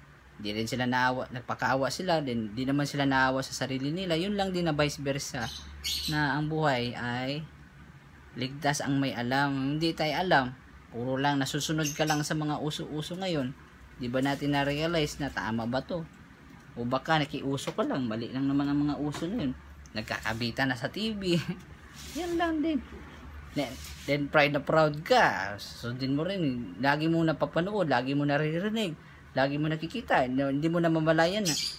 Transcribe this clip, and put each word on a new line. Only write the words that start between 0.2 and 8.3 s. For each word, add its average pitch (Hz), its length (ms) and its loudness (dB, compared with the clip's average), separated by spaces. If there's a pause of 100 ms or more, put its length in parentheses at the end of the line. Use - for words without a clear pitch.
Di 104 80 -4
rin 113 160 -2
sila 123 240 -2
naawa, 127 400 2
nagpakaawa 127 640 0
sila, 180 300 2
din, 117 340 -2
di 127 80 -2
naman 143 240 2
sila 143 160 2
naawa 131 400 4
sa - 80 -10
sarili 131 400 -2
nila. 175 240 0
Yun 202 160 0
lang 190 160 0
din 175 160 0
na 156 80 2
vice 147 240 2
versa, 139 480 -4 (640)
na 147 240 2
ang 151 160 0
buhay 135 480 2
ay 127 480 -4 (880)